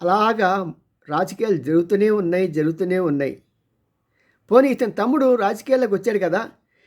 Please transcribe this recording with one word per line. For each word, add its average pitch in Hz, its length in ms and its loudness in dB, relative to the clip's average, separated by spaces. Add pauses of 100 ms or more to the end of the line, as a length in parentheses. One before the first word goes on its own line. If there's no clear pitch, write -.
అలాగా 196 720 0 (360)
రాజకీయాలు 185 480 -2
జరుగుతూనే 175 520 0
ఉన్నాయి, 185 380 0
జరుగుతూనే 165 520 -2
ఉన్నాయి. 143 440 -2 (1080)
పోనీ 262 180 6
ఇతని 226 220 -2
తమ్ముడు 254 440 2
రాజకీయాల్లోకి 220 580 -2
వచ్చాడు 202 260 -2
కదా, 180 300 -2 (380)